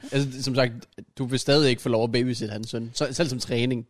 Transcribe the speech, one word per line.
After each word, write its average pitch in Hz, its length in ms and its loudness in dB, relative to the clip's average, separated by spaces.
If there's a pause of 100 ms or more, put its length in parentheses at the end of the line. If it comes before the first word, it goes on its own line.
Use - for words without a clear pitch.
(120)
Altså, 135 300 -2
som 131 120 -2
sagt, 127 180 2 (460)
du 135 60 -4
vil 127 140 -2
stadig 143 320 4
ikke 123 120 0
få 131 60 -2
lov 113 160 2
at 117 80 0
babysitte 120 400 0
hans 107 180 -8
søn, 117 240 -6
så, 147 180 0
selv 160 160 0
som 127 100 -2
træning. 120 520 -2